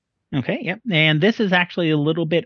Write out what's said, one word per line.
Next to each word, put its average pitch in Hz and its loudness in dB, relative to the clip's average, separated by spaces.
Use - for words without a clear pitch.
Okay, 160 -2
yep. 208 -8
And 156 2
this 214 2
is 196 0
actually 175 0
a 156 2
little 160 0
bit, 160 0